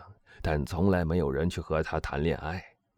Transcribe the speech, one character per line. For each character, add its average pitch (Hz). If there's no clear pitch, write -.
但 73
从 85
来 90
没 82
有 76
人 71
去 87
和 80
她 80
谈 -
恋 -
爱， 165